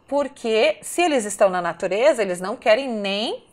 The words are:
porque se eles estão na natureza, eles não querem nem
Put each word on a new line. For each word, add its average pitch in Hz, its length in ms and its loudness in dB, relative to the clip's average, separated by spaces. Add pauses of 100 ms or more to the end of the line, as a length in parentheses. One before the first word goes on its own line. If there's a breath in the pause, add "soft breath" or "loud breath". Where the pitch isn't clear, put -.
porque 269 760 0
se - 200 -2
eles 285 220 2
estão 208 260 2
na 180 100 -2
natureza, 202 640 0
eles 180 180 -2
não 196 140 -6
querem 247 340 2
nem 214 640 -4